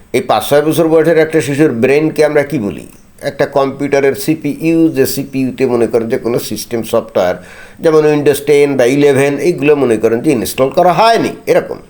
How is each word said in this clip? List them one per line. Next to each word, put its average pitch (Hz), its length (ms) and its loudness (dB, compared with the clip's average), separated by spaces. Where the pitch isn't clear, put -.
এই 123 80 0
পাঁচ 117 280 -2
ছয় 147 140 4
বছর 160 260 0
বয়সের 160 300 2
একটা 156 220 0
শিশুর 143 320 0
ব্রেনকে 147 520 0
আমরা 151 180 0
কি 143 160 -4
বলি? 82 280 -8
একটা 139 240 -4
কম্পিউটারের 139 680 0
সিপিইউ, 160 760 0
যে 131 180 2
সিপিইউতে 135 600 -4
মনে 120 200 0
করেন 113 220 -2
যে 123 100 -2
কোনো 117 200 -4
সিস্টেম 110 440 -6
সফটওয়্যার, 110 520 -2
যেমন 156 340 4
Windows 143 320 0
টেন 143 300 2
বা 127 80 2
ইলেভেন, 139 540 2
এইগুলো 147 380 0
মনে 120 200 2
করেন 110 240 0
যে 151 100 0
ইনস্টল 131 380 -2
করা 175 240 2
হয়নি, 196 360 2
এরকম। - 300 0